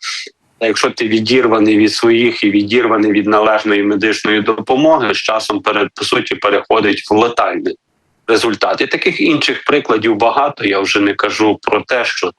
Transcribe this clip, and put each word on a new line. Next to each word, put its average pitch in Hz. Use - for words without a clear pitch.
якщо 113
ти 117
відірваний 110
від 107
своїх 117
і 104
відірваний 107
від 101
належної 107
медичної 104
допомоги, 113
з -
часом 110
пере-, 104
по 104
суті 110
переходить 101
в 107
летальний 101
результат. 110
І 135
таких -
інших 147
прикладів 113
багато. 120
Я 98
вже 98
не 101
кажу 104
про 104
те, 120
що -